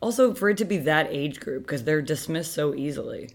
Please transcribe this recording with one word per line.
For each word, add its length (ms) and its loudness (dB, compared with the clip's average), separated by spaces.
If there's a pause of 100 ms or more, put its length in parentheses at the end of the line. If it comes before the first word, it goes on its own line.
Also, 340 4
for 140 2
it 80 2
to 80 0
be 140 0
that 320 2
age 280 -4
group, 280 -6
'cause 160 -4
they're 200 2
dismissed 500 -4
so 220 2
easily. 600 -6